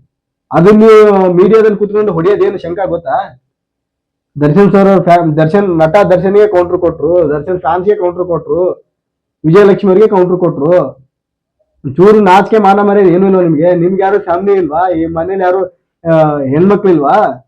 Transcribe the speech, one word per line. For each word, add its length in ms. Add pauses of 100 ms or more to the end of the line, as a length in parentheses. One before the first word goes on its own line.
(520)
ಅದನ್ನ 300 (440)
ಮೀಡಿಯಾದಲ್ಲಿ 500
ಕುತ್ಕೊಂಡು 360
ಹೊಡೆಯೋದೇನು 460
ಶಂಕ 280
ಗೊತ್ತಾ? 560 (1000)
ದರ್ಶನ್ 320
ಸರ್ 160
ಅವ್ರ 140
ಫ್ಯಾನ್, 340
ದರ್ಶನ್, 420
ನಟ 180 (100)
ದರ್ಶನ್ಗೆ 400
ಕೌಂಟರ್ 320
ಕೊಟ್ರು, 500
ದರ್ಶನ್ 320
ಫ್ಯಾನ್ಸ್‌ಗೆ 340
ಕೌಂಟರ್ 300
ಕೊಟ್ರು, 640 (580)
ವಿಜಯಲಕ್ಷ್ಮಿ 460
ಅವರಿಗೆ 180
ಕೌಂಟರ್ 300
ಕೊಟ್ರು. 420 (1040)
ಒಂಚೂರು 360
ನಾಚಿಕೆ 380
ಮಾನ 220
ಮರ್ಯಾದೆ 320
ಏನೂ 140
ಇಲ್ವಾ 160
ನಿಮ್ಗೆ? 320
ನಿಮ್ಗೆ 280
ಯಾರು 160
ಫ್ಯಾಮಿಲಿ 340
ಇಲ್ವಾ? 360
ಈ 180
ಮನೇಲಿ 360
ಯಾರು, 220 (480)
ಆ, 260
ಹೆಣ್ಮಕ್ಳು 520
ಇಲ್ವಾ? 580